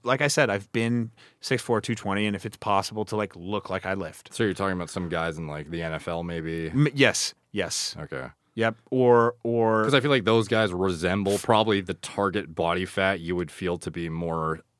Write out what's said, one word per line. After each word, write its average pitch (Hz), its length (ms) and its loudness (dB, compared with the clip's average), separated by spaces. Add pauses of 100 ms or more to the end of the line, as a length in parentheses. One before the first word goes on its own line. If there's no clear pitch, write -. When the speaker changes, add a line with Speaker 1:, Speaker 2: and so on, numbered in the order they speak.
Speaker 1:
like 131 180 0
I 147 60 2
said, 139 220 2
I've 101 220 -2
been 117 380 0 (300)
six - 220 -2
four, 113 200 0
two 120 140 -2
twenty, 101 300 -2
and 104 100 -2
if 92 100 -8
it's 107 100 -12
possible 104 500 -2
to, 110 100 -4
like, 104 200 -4
look 95 320 -6
like 92 180 -4
I 95 80 -2
lift. - 380 -10
Speaker 2:
So 120 120 0
you're 98 100 2
talking 95 220 -2
about 87 120 -6
some 87 220 -6
guys 82 260 -4
in, 80 120 -8
like, 76 220 -10
the 82 120 -6
N 82 100 -6
F 78 160 -8
L 85 140 -4
maybe? 82 480 -6
Speaker 1:
M-, 143 240 4
yes. 131 400 2 (180)
Yes. - 460 -4
Speaker 2:
Okay. 67 300 -10 (260)
Speaker 1:
Yep. 113 220 0 (160)
Or, 120 500 6
or 113 400 4
Speaker 2:
'Cause 110 120 2
I 135 60 6
feel 143 120 2
like 127 120 4
those 110 240 4
guys 110 240 2
resemble 92 680 2
probably 107 440 4
the 92 120 -4
target 92 600 -2
body 87 320 0
fat 95 320 0
you 85 180 -4
would 87 140 -4
feel 87 280 -4
to - 120 -8
be 85 180 -6
more 80 520 -2 (200)